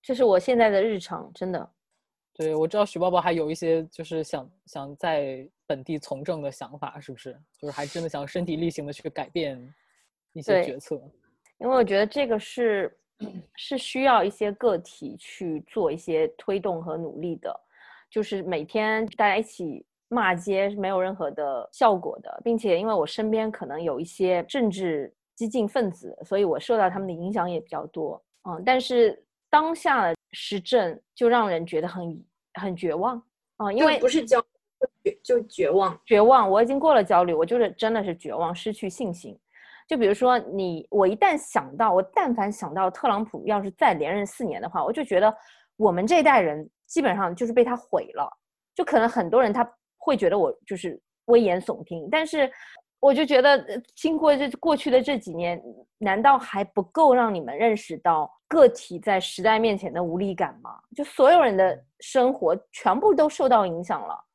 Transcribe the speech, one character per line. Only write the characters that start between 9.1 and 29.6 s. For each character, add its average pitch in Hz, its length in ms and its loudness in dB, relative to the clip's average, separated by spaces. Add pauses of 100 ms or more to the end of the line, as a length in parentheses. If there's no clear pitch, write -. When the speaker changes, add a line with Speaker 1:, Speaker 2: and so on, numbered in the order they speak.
Speaker 2:
变 143 280 -6 (760)
一 156 80 -14
些 185 220 2
决 131 140 -6
策。 - 200 -8
Speaker 1:
对。 160 120 -18 (500)
因 240 100 -4
为 262 60 2
我 247 80 4
觉 196 140 0
得 208 80 2
这 269 220 -4
个 226 120 -2
是， 214 520 -2 (280)
<clears throat> 196 360 -16
是 - 220 -8
需 262 260 -6
要 233 200 4
一 202 60 0
些 208 240 -4
个 208 240 0
体 - 400 -14
去 160 500 -10
做 170 240 -2
一 160 60 -6
些 160 320 -2
推 196 300 -6
动 180 220 -6
和 165 160 -8
努 165 240 -10
力 170 160 -6
的。 - 200 -10 (520)
就 220 120 -4
是 196 220 -6
每 160 220 -6
天 220 400 -2 (120)
大 208 100 2
家 196 100 2
一 220 60 -2
起 156 420 -12 (220)
骂 214 260 0
街 190 360 -2
是 208 80 -8
没 196 100 -4
有 190 120 -2
任 190 160 -4
何 165 160 -6
的 139 400 -6
效 220 240 4
果 - 240 -8
的， - 240 -16
并 233 140 0
且 185 220 2
因 214 80 -4
为 220 60 0
我 165 120 0
身 214 240 -6
边 220 220 -2
可 202 140 -12
能 143 160 -10
有 147 180 -4
一 170 60 -6
些 185 380 0
政 233 280 -2
治 170 420 -4 (220)
激 226 120 -8
进 214 200 -2
分 214 240 -2
子， - 340 -18
所 196 140 -2
以 208 40 2
我 156 160 0
受 233 180 0
到 190 120 2
他 190 80 -6
们 196 100 -6
的 180 60 -2
影 175 180 -6
响 180 180 -2
也 170 100 -4
比 160 100 -14
较 151 180 -10
多。 - 360 -8 (260)
嗯， 175 160 -10
但 254 160 2
是 240 420 2 (260)
当 311 260 2